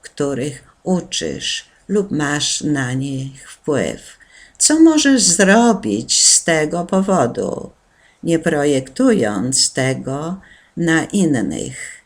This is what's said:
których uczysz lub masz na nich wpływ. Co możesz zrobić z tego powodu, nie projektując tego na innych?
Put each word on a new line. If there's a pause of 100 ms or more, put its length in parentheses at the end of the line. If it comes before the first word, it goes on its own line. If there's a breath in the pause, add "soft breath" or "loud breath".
których (180)
uczysz (200)
lub
masz
na
nich
wpływ. (580 soft breath)
Co
możesz
zrobić
z
tego
powodu, (520 soft breath)
nie
projektując
tego (360 loud breath)
na
innych? (300)